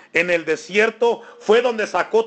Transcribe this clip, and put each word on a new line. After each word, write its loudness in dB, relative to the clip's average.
en 0
el -2
desierto -2
fue 4
donde -2
sacó 0